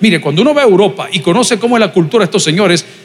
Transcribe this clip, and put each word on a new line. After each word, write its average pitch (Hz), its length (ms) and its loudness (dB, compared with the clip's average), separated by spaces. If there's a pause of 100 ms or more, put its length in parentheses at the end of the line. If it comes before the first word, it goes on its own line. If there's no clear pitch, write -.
Mire, 185 200 2
cuando 151 200 -2
uno 247 140 2
va 190 80 2
a - 20 2
Europa 185 480 0
y 180 80 -4
conoce 214 380 0
cómo 233 180 -2
es 226 40 2
la 202 120 0
cultura 190 300 0
de 180 40 0
estos 180 160 -4
señores, 175 440 0 (180)